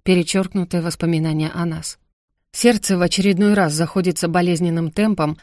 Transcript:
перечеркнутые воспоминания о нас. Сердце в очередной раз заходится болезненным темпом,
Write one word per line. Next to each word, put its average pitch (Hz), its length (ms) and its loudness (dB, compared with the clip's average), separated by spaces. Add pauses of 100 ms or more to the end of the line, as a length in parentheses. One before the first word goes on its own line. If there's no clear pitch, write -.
перечеркнутые 180 760 0
воспоминания 160 720 -2
о 170 120 -4
нас. 165 340 -8 (520)
Сердце 214 460 2
в 175 40 0
очередной 196 520 2
раз 185 180 2
заходится 170 560 -2
болезненным 170 640 0
темпом, 180 520 0